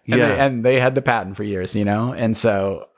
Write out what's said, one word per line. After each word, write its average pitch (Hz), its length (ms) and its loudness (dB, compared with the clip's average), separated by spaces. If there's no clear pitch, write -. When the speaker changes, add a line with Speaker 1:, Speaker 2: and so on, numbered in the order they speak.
Speaker 1:
And 123 100 2
Speaker 2:
Yeah. 117 100 4
Speaker 1:
they, 101 120 0
and 131 240 0
they 127 160 4
had 131 140 2
the 135 80 -2
patent 101 340 -2
for 107 80 -6
years, 95 320 -4
you 104 80 0
know? 110 300 0
And 113 200 0
so, 98 520 0